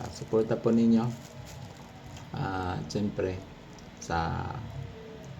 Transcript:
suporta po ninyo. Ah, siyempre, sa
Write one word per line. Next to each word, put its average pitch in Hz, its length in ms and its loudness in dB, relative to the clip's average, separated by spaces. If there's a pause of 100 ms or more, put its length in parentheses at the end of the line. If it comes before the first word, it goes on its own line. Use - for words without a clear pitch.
(160)
suporta 110 400 4
po 113 160 4
ninyo. 117 320 8 (1300)
Ah, 95 560 0
siyempre, 98 480 2 (640)
sa 85 480 0 (920)